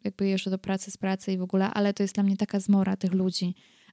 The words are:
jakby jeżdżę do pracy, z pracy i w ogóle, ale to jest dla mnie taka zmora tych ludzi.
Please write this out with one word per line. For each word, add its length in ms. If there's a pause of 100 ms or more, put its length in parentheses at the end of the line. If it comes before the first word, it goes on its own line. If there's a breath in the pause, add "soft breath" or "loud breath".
jakby 240
jeżdżę 220
do 80
pracy, 320
z 60
pracy 360
i 60
w 40
ogóle, 280
ale 240
to 80
jest 120
dla 100
mnie 120
taka 240
zmora 360
tych 160
ludzi. 420 (380 soft breath)